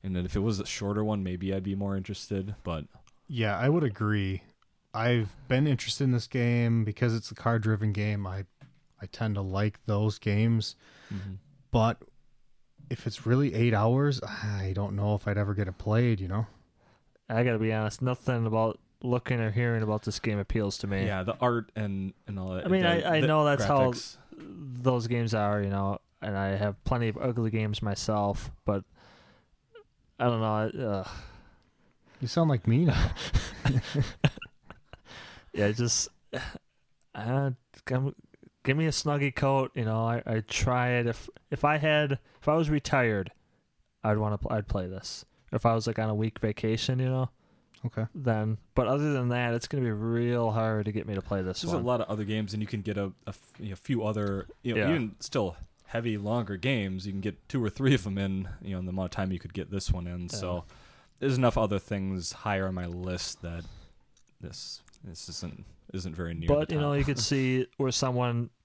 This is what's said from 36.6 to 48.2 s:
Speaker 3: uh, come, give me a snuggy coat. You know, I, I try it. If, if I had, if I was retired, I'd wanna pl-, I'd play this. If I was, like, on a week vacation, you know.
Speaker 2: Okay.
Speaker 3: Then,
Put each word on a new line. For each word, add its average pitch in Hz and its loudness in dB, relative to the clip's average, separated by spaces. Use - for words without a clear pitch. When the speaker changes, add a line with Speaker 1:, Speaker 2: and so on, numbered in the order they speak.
Speaker 3:
uh, 131 0
come, 131 0
give 135 2
me 160 2
a - 2
snuggy 143 0
coat. 135 2
You 120 -2
know, 110 2
I, 117 0
I 113 0
try 123 0
it. 120 2
If, - -4
if - -4
I 151 4
had, 151 2
if - 0
I 151 4
was 156 4
retired, 120 2
I'd 107 4
wanna 104 0
pl-, - -4
I'd 107 -2
play 92 -2
this. - -10
If 120 2
I 117 6
was, 110 0
like, 110 -2
on 110 2
a 107 2
week 110 0
vacation, 110 0
you 127 0
know. 131 0
Speaker 2:
Okay. 113 -4
Speaker 3:
Then, 110 0